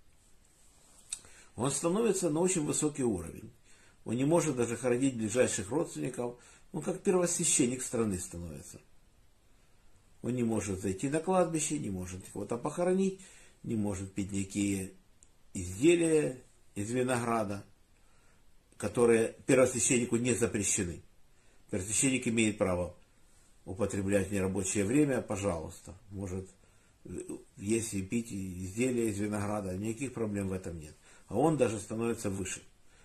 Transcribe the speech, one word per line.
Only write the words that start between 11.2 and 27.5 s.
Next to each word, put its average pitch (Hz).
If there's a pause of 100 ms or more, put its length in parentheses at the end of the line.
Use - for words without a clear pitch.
кладбище, 165
не 123
может 92
кого-то 107
похоронить, 185 (420)
не 113
может 101
пить 98
никакие 98 (600)
изделия 151 (340)
из 104
винограда, 117 (1120)
которые 113 (120)
первосвященнику 123
не 120
запрещены. 98 (680)
Первосвященник 117
имеет 110
право 90 (680)
употреблять 98
в 104
нерабочее 95
время, 131
пожалуйста. 90 (160)
Может 95 (1080)